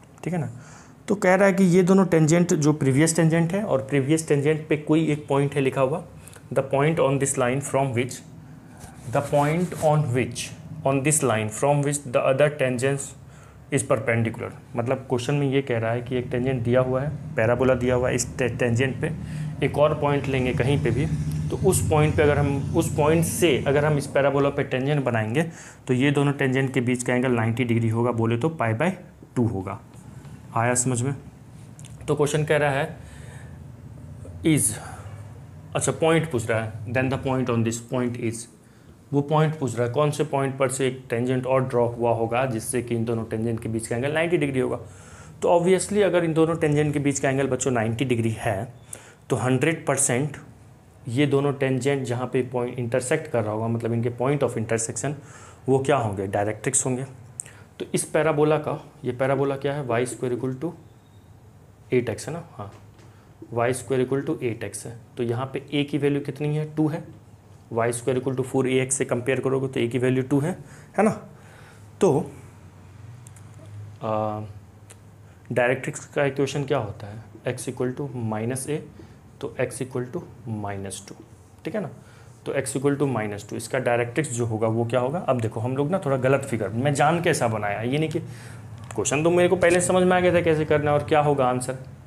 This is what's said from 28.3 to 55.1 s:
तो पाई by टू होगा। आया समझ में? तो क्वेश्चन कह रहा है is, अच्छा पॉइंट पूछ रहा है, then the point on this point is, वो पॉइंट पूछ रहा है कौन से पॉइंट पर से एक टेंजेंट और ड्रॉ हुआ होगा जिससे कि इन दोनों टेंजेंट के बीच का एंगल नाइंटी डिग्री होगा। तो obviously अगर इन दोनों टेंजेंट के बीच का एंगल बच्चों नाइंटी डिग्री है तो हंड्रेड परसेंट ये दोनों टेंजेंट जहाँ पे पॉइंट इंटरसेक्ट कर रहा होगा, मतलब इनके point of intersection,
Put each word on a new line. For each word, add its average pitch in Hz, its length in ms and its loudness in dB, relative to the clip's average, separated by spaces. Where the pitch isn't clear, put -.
तो 139 100 0
पाई 120 260 0
by 151 160 0
टू 123 100 2
होगा। 95 320 -4
आया 117 200 2
समझ 123 280 0
में? 143 120 -2
तो 151 60 2
क्वेश्चन 151 300 2
कह 156 120 2
रहा 143 140 4
है 143 260 -2
is, 151 260 2
अच्छा 143 160 0
पॉइंट 160 380 2
पूछ 117 200 -2
रहा 110 140 2
है, - 280 -10
then 131 200 0
the 131 100 -4
point 131 280 0
on 117 140 2
this 113 160 -2
point 123 320 -2
is, 113 220 -6
वो 143 100 2
पॉइंट 156 360 2
पूछ 120 180 -4
रहा 120 100 0
है 120 60 -4
कौन 147 180 2
से 151 140 -2
पॉइंट 139 340 -2
पर 139 100 2
से 131 180 0
एक 120 240 -4
टेंजेंट 127 360 0
और 131 180 2
ड्रॉ 123 240 2
हुआ 117 240 0
होगा 117 340 0
जिससे 117 360 -4
कि 117 120 -4
इन 113 100 0
दोनों 113 200 -2
टेंजेंट 113 360 -4
के 117 80 -8
बीच 113 180 -4
का 120 100 -4
एंगल 131 160 -2
नाइंटी 170 240 0
डिग्री 139 240 0
होगा। 123 160 -2
तो 180 160 6
obviously 185 440 2
अगर 175 220 4
इन 165 100 0
दोनों 160 220 4
टेंजेंट 151 360 2
के 147 60 0
बीच 139 220 0
का 139 100 2
एंगल 135 160 2
बच्चों 127 240 0
नाइंटी 117 340 0
डिग्री 113 340 0
है 107 340 -4
तो 135 60 2
हंड्रेड 127 500 0
परसेंट 135 500 0
ये 131 180 2
दोनों 139 260 2
टेंजेंट 131 520 0
जहाँ 120 280 -4
पे 131 100 2
पॉइंट 123 360 -4
इंटरसेक्ट 127 520 -2
कर 117 140 0
रहा 107 80 -4
होगा, 110 160 -4
मतलब 117 240 -2
इनके 117 200 -2
point 139 300 0
of 117 140 0
intersection, 113 580 -4